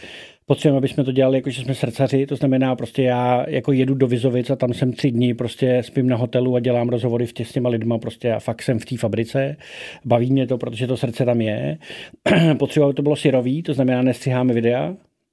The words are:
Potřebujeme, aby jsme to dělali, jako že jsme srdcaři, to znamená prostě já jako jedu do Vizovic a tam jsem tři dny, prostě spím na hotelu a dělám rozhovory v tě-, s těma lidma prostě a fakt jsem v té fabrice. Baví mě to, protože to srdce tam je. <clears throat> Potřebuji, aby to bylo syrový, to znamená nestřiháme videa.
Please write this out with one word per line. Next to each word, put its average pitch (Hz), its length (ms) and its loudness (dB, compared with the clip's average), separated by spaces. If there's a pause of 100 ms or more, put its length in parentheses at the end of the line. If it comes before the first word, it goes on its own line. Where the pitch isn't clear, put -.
(460)
Potřebujeme, 139 320 4
aby 131 100 0
jsme - 160 -2
to 131 80 -2
dělali, 131 260 4
jako 131 120 -2
že 127 120 -8
jsme 127 140 -4
srdcaři, 135 500 0
to 139 100 -6
znamená 131 400 2
prostě 127 280 -4
já 123 460 2
jako 143 220 -2
jedu 131 220 2
do 131 140 2
Vizovic 123 420 0
a 135 60 0
tam 123 180 -2
jsem 123 200 0
tři 139 180 0
dny, 120 220 2
prostě 123 500 0
spím 127 260 -2
na 123 60 2
hotelu 123 400 0
a 123 40 2
dělám 120 300 0
rozhovory 120 360 0
v 120 80 -12
tě-, 113 120 -8
s - 60 -18
těma 123 180 -2
lidma 117 280 0
prostě 117 360 -4
a 107 60 -2
fakt 117 220 -6
jsem 117 180 0
v - 60 -10
té 120 120 -8
fabrice. 120 580 -2 (500)
Baví 120 260 2
mě 131 160 2
to, 127 100 -2
protože 120 300 -6
to 123 100 -2
srdce 123 280 -2
tam 120 160 2
je. 120 360 -2 (380)
<clears throat> 165 440 4
Potřebuji, 143 260 2
aby 143 80 2
to 139 80 -2
bylo 147 140 2
syrový, 131 480 0
to 156 100 -4
znamená 127 280 2
nestřiháme 127 520 0
videa. 123 420 0 (360)